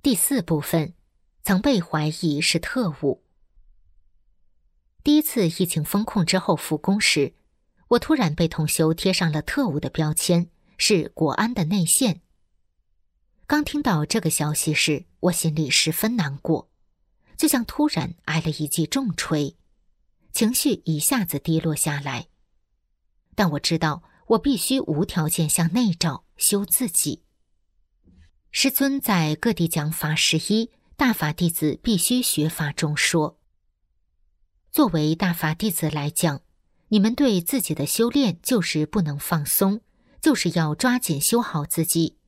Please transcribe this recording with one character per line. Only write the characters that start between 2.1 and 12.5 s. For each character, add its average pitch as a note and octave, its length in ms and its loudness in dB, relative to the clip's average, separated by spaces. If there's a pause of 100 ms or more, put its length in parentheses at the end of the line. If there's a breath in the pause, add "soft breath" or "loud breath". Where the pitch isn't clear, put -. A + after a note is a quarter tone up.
疑 D3+ 180 0
是 - 180 0
特 F3 300 -2 (140)
务。 C#3 200 0 (1800)
第 D4 100 6
一 D4+ 60 8
次 A3 260 0
疫 E3 200 0
情 D#3+ 180 -2
封 G3+ 180 0
控 F#3 220 0
之 F#3 140 2
后 F3 180 2
复 D3+ 220 -4
工 G3 200 0
时， - 360 2 (540)
我 A#3+ 100 4
突 D4+ 160 2
然 F3+ 200 2
被 E3 140 2
同 D#3 180 -2
修 D#3+ 280 2
贴 F#3 180 0
上 E3+ 180 0
了 D3+ 120 -2
特 C4+ 260 -2
务 D3 100 -2
的 C3+ 120 -4
标 D#3 240 -2
签， F3 340 2 (300)
是 F3 320 2
国 D3 220 0
安 A3+ 200 0
的 G3 120 0
内 F3 200 2
线。 - 380 0 (1200)